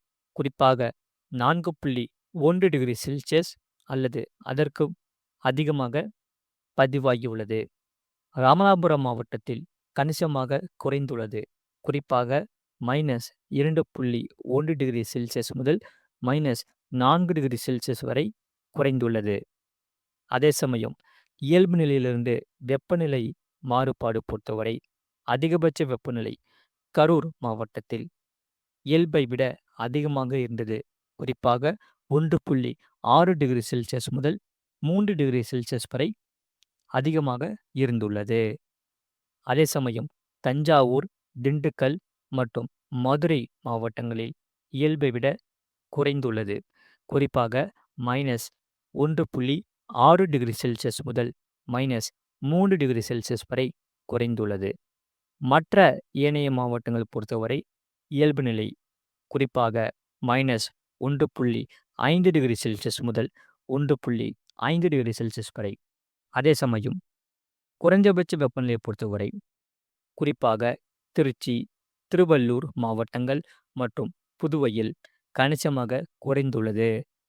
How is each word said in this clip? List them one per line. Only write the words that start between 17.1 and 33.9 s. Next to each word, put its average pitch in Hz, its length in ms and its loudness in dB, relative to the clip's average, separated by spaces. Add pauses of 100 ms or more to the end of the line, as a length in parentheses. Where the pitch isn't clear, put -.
டிகிரி 131 240 -2
செல்சியஸ் 127 460 -4
வரை 123 200 -2 (520)
குறைந்துள்ளது. 117 600 0 (960)
அதே 131 200 4
சமயம் 127 460 -2 (460)
இயல்பு 175 340 4
நிலையிலிருந்து 123 580 2 (260)
வெப்பநிலை 139 640 -2 (400)
மாறுபாடு 123 600 0
பொறுத்தவரை 110 520 -6 (540)
அதிகபட்ச 160 560 2
வெப்பநிலை 120 500 -6 (600)
கரூர் 156 320 4 (140)
மாவட்டத்தில் 113 680 -8 (800)
இயல்பை 156 400 2
விட 123 160 -2 (340)
அதிகமாக 131 640 -2
இருந்தது. 113 400 -4 (420)
குறிப்பாக 127 520 0 (380)
ஒன்று 156 320 2
புள்ளி 123 300 -2 (320)
ஆறு 160 320 6
டிகிரி 123 260 2
செல்சியஸ் 123 500 -4